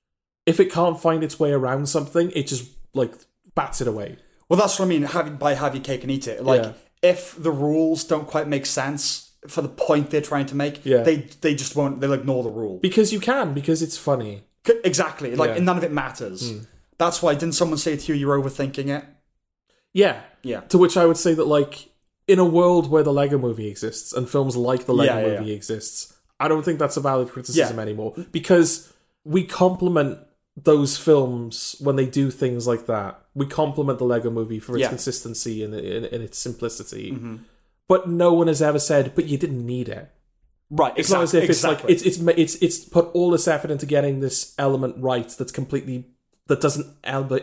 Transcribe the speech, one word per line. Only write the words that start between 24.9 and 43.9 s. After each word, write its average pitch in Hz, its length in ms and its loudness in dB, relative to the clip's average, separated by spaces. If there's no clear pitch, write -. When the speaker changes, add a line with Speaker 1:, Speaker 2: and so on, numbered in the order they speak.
Speaker 1:
Lego 135 200 4
Speaker 2:
Yeah, 110 120 -2
yeah, 104 120 -2
Speaker 1:
Movie 107 120 -6
Speaker 2:
yeah. 104 60 -6
Speaker 1:
exists, - 580 -8
I 139 80 0
don't 156 160 0
think 165 140 -2
that's 143 180 0
a 156 40 -2
valid 131 280 0
criticism 123 480 -2
Speaker 2:
Yeah. 110 60 -6
Speaker 1:
anymore, 107 320 -6
because 170 600 4
we 175 200 0
compliment 180 760 0
those 143 380 4
films 123 840 2
when 139 160 0
they 135 100 2
do 135 260 0
things 123 340 -2
like 117 200 -2
that. 101 340 -4
We 139 120 -4
compliment 143 540 -2
the 131 40 -2
Lego 120 240 0
Movie 113 300 -6
for 123 140 -12
its 123 100 0
Speaker 2:
Yeah. 123 60 0
Speaker 1:
consistency 117 760 -4
and, 107 100 -8
and, 107 340 -8
and 117 160 -8
its - 140 -10
simplicity. 117 760 -8
Speaker 2:
Mm-hmm. 113 240 -12
Speaker 1:
But 185 220 2
no 170 240 4
one 170 160 4
has 151 120 2
ever 151 200 2
said, 143 340 2
"But 160 120 0
you 143 120 -2
didn't 139 260 -4
need 123 240 -6
it." - 220 -14
Speaker 2:
Right, 147 280 2
Speaker 1:
It's 160 140 2
not 180 120 4
as 165 100 0
Speaker 2:
exact-, 175 120 6
Speaker 1:
if 180 60 4
it's, - 140 4
like, 165 80 4
Speaker 2:
exactly. 190 100 6
Speaker 1:
it's, 175 80 0
it's, 165 360 2
it's, - 260 2
it's - 80 -20
put 170 260 4
all 175 160 2
this 165 180 2
effort 151 220 0
into 143 160 -4
getting 143 340 0